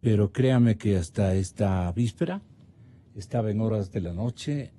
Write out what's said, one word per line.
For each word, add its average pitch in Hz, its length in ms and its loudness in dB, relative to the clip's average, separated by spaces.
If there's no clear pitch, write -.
Pero 104 320 2
créame 123 440 4
que 101 200 0
hasta 95 380 0
esta 95 580 0
víspera 165 500 -4
estaba 107 360 -4
en 104 100 -2
horas 107 320 -2
de 104 80 -4
la 87 120 -6
noche 123 680 -6